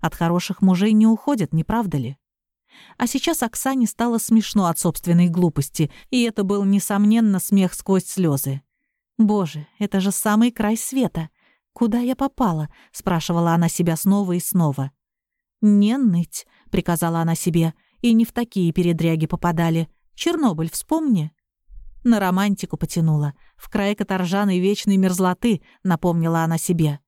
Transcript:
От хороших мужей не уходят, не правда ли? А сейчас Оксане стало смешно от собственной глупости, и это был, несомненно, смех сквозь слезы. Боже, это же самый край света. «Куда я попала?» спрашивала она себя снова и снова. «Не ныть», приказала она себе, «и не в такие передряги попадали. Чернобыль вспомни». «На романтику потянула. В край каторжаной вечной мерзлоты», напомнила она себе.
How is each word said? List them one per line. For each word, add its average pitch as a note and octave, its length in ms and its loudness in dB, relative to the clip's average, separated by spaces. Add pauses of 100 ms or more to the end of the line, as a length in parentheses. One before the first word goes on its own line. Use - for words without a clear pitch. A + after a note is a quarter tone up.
От E3 160 -4
хороших F3 440 -2
мужей F#3+ 320 4
не G#3+ 140 6
уходят, A3 480 0
не D#3+ 80 0
правда G#3 360 -2
ли? C3 200 -6 (800)
А A#3+ 80 -2
сейчас - 380 -2
Оксане B3+ 420 -2
стало A#3 320 -2
смешно G#3 480 2
от E3+ 140 0
собственной F3 480 2
глупости, D#3+ 640 -2 (180)
и B3 140 2
это A3 180 -2
был, G3+ 220 -2
несомненно, G3+ 720 2
смех F#3+ 360 0
сквозь F#3+ 320 -2
слезы. C#3+ 540 -2 (560)
Боже, F#3+ 520 0 (100)
это G3+ 220 -2
же G3 100 0
самый A3 400 2
край A3 260 -2
света. A3 540 -4 (440)
«Куда A#3 240 0
я A#3+ 180 -2
попала?» E3 540 -2 (220)
спрашивала E3+ 600 0
она E3+ 160 2
себя E3+ 280 0
снова G3 360 0
и F3 80 -2
снова. C#3+ 520 -2 (680)
«Не G#3 380 4
ныть», F3 480 0 (240)
приказала E3+ 500 -2
она E3 140 0
себе, E3 400 0 (260)
«и A#3 140 2
не A3+ 100 4
в - 80 -10
такие F#3+ 400 -2
передряги E3 540 0
попадали. E3 640 -2 (240)
Чернобыль A3+ 560 -2
вспомни». B3 640 -2 (720)
«На A#3 160 4
романтику F#3+ 580 -2
потянула. D3+ 560 -2 (220)
В - 120 -20
край G3+ 260 -2
каторжаной F#3+ 680 -2
вечной G3 360 0
мерзлоты», F#3 640 0 (220)
напомнила E3 600 0
она E3 120 0
себе. D#3 520 -2